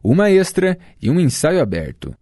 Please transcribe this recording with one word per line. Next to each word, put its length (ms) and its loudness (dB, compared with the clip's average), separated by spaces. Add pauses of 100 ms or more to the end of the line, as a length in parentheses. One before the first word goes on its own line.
uma 300 2
extra 480 0 (240)
e 80 -2
um 80 2
ensaio 420 0
aberto. 600 -6